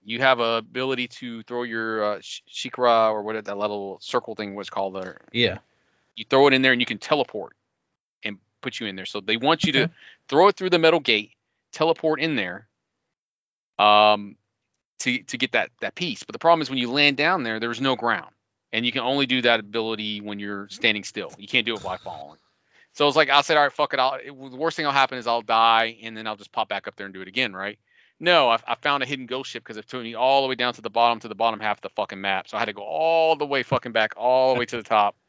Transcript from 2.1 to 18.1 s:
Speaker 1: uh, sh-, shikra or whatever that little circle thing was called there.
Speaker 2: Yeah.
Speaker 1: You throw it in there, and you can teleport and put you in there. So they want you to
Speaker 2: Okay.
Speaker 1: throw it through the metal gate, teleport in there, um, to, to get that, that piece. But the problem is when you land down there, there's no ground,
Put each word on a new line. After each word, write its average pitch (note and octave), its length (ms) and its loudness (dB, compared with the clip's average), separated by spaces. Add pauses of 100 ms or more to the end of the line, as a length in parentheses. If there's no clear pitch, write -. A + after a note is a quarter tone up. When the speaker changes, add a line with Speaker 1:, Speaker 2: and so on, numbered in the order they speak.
Speaker 1:
uh, E2 60 -14
sh-, - 280 -14
shikra A#2 640 2
or G#2+ 120 -4
whatever A2 200 -6
that G2+ 140 -8
little G2+ 440 -4
circle A#2 340 -4
thing G2+ 200 -10
was G2+ 140 -10
called G2 260 -6
there. F#2 260 -10 (120)
Speaker 2:
Yeah. A2 260 0 (560)
Speaker 1:
You A2+ 140 -14
throw C3+ 180 8
it C3+ 60 6
in C3 80 4
there, C3 120 4
and B2 80 0
you A#2 40 0
can A2 120 -8
teleport - 580 -4 (680)
and G2+ 140 -8 (240)
put - 180 -10
you A2+ 80 -8
in F#2+ 80 -8
there. F#2 100 -12
So G#2 140 -8
they G#2 180 0
want D3 280 2
you D3+ 80 0
to C3+ 100 4
Speaker 2:
Okay. E3+ 100 -2 (360)
Speaker 1:
throw E3+ 180 6
it G3 80 4
through F#3 140 -4
the E3+ 100 4
metal D#3+ 220 6
gate, A2 300 2 (420)
teleport D#3+ 480 0
in D#3+ 160 -2
there, F#2+ 300 -6 (1080)
um, G#2 600 4 (640)
to, B2 240 -2
to - 140 -8
get A#2+ 140 -2
that, G#2+ 200 0 (100)
that G2+ 140 -6
piece. F3 280 -8
But - 100 -16
the A2+ 60 -12
problem E3 220 4
is C3+ 80 -4
when C3 100 -4
you B2 120 -2
land C#3+ 260 2
down D#3 260 0
there, A2 160 -4
there's A#2 220 -4
no C3+ 160 2
ground, A2+ 340 -2 (400)